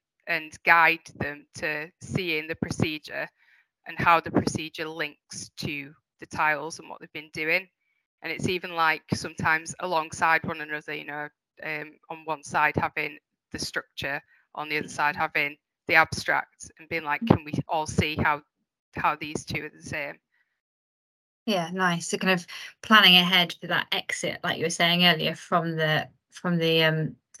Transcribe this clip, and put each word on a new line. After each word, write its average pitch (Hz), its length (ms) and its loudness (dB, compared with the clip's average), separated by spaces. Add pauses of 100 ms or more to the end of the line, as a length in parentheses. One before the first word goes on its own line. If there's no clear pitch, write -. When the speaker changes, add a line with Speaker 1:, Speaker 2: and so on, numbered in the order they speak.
(260)
Speaker 1:
and 156 260 -4 (120)
guide 165 360 6 (160)
them 147 300 -8 (100)
to 156 340 -6 (120)
seeing 160 440 -2
the 165 100 -6
procedure 156 720 -6 (600)
and 165 120 -12
how 165 220 4
the 170 100 -6
procedure - 560 -2
links 156 720 -10
to 143 340 -8 (280)
the 160 60 -18
tiles 156 520 -2
and 156 120 -18
what - 100 -16
they've - 140 -20
been 156 180 -14
doing. 165 340 0 (560)
And 160 80 -6
it's 151 180 -4
even, 180 260 -4
like, 160 280 2 (120)
sometimes 160 640 -2
alongside 165 640 0
one 160 160 -6
another, 151 340 -8
you 151 120 -10
know, 147 220 -8 (360)
um, 151 280 -8 (180)
on 160 160 -14
one 151 180 -6
side 151 320 2
having 151 420 -2 (320)
the 160 80 -10
structure, - 640 -6 (320)
on 151 140 -8
the 151 100 -2
other 147 100 -4
side 147 260 0
Speaker 2:
Mm-hmm. 160 80 -4
Speaker 1:
having 151 340 -2 (300)
the 165 80 2
abstract, - 840 0
and 160 120 -20
being 160 140 -4
like, 147 200 -2
Speaker 2:
Mm-hmm. 226 100 8
Speaker 1:
"Can 160 100 -2
we 151 100 -10 (140)
all 156 180 0
see 156 300 -2
how, 147 260 0 (520)
how 160 220 -2
these 151 300 -10
two 151 180 -6
are 151 60 -12
the 160 120 -20
same?" 147 360 -8 (1300)
Speaker 2:
Yeah, 175 260 -2
nice. 180 360 0
So 196 100 -4
kind 185 200 2
of 175 80 -12 (360)
planning 196 340 8
ahead 180 440 4
for 175 60 -12
that 165 240 -2
exit, - 540 -6
like - 140 -4
you - 60 -2
were 165 60 -2
saying 175 340 4
earlier, 160 300 4
from 165 400 -2
the, 156 340 0 (220)
from 175 260 -2
the, 165 280 4
um, 156 320 0 (240)